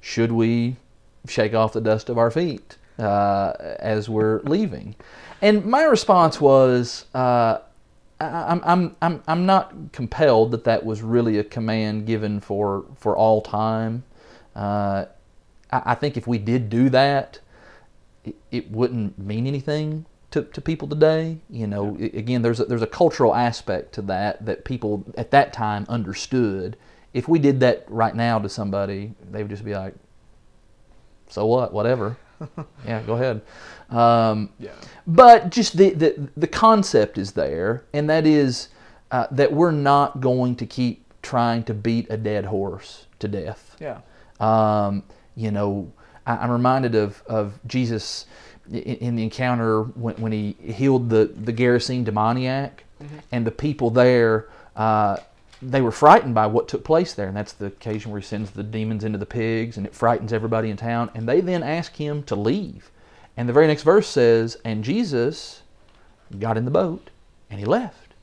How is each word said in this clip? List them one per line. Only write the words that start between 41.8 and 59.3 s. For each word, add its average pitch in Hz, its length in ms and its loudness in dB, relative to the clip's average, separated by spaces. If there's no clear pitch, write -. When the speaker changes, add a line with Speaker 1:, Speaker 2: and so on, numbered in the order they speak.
Speaker 1:
a 110 80 -6
dead 107 260 -4
horse 98 600 -8
to 107 80 -6
death. 101 520 -10
Speaker 2:
Yeah. 131 200 -12
Speaker 1:
Um, 107 640 0
you 113 160 -6
know, 101 400 -4
I, 117 100 -2
I'm 120 140 -4
reminded 123 440 0
of, 104 320 0
of 104 400 -4
Jesus 117 600 -4
i-, - 60 -10
in 117 400 -6
the 113 60 -2
encounter 113 640 -2
when, 117 320 -8
when 113 160 -6
he 107 300 -4
healed 123 460 0
the, 107 260 4
the 113 200 -8
Gerasene 123 500 0
demoniac, 127 800 -2
Speaker 2:
Mm-hmm. 147 140 -16
Speaker 1:
and 117 140 -2
the 117 40 -2
people 131 400 -4
there, 117 580 4
uh, 107 440 0
they 131 200 -2
were 120 100 2
frightened 151 420 8
by 110 120 4
what 107 220 0
took - 160 -6
place 165 300 0
there, 101 140 -6
and 98 80 -6
that's 104 160 -8
the 101 140 -10
occasion 107 440 -8
where 104 100 -8
he 98 60 -14
sends 104 240 -8
the 104 120 -12
demons 110 420 -6
into 107 140 -4
the 101 80 -6
pigs, 113 520 -4